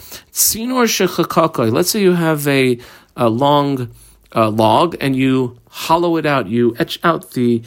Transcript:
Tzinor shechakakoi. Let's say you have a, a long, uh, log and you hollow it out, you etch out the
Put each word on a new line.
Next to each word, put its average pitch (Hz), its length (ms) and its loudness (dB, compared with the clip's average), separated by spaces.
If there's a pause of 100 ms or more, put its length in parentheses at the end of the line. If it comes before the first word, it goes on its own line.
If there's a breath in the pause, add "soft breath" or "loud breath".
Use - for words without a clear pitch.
(320 loud breath)
Tzinor 240 540 -2
shechakakoi. 165 840 0
Let's 160 200 0
say 220 100 -2
you 180 140 4
have 156 340 -2
a, 131 300 2 (360 loud breath)
a 120 140 0
long, 139 640 0 (440 soft breath)
uh, 113 140 2
log 113 500 2
and 135 160 -2
you 131 440 0 (100)
hollow 170 480 -2
it 156 80 -2
out, 139 220 -2
you 117 320 0
etch 165 260 -6
out 165 280 -2
the 120 340 0